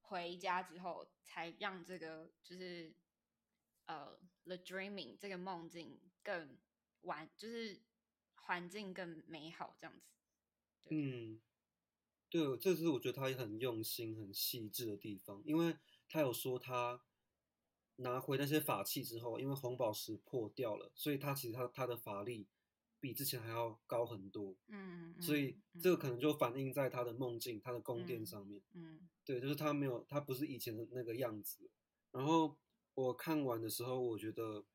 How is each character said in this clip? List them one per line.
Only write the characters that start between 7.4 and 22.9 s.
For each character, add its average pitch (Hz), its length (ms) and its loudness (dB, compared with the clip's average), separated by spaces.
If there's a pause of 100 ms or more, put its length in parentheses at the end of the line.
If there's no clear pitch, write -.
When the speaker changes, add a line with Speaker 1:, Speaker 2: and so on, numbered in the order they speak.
Speaker 1:
是 226 340 -6 (540)
环 175 340 0
境 196 240 -6
更 170 320 -6
美 160 240 -10
好 - 280 -8
这 165 80 -12
样 - 140 -14
子。 - 140 -20 (720)
对。 160 120 0
Speaker 2:
嗯， 120 440 -2 (920)
对， 147 280 4
这 185 160 6
是 165 140 4
我 139 120 4
觉 127 100 0
得 - 20 0
他 135 160 2
也 131 80 2
很 110 220 -2
用 117 260 2
心、 110 320 -2
很 101 160 -8
细 110 360 -2
致 120 180 -2
的 104 100 -2
地 101 220 -6
方， 101 260 -12
因 156 140 4
为 165 180 4 (320)
他 156 120 0
有 131 120 6
说 127 260 0
他 123 440 0 (960)
拿 123 240 2
回 135 180 2
那 143 80 4
些 151 140 6
法 113 240 2
器 - 180 0
之 117 160 -4
后， 113 220 -2
因 135 80 0
为 139 60 2
红 127 220 -2
宝 120 160 4
石 - 260 -4
破 113 320 -2
掉 113 260 0
了， 98 180 -10
所 - 180 0
以 135 60 2
他 139 160 2
其 135 140 -2
实 110 60 -2
他， 123 140 0
他 131 180 -2
的 120 100 0
法 104 260 -4
力 110 240 -4 (540)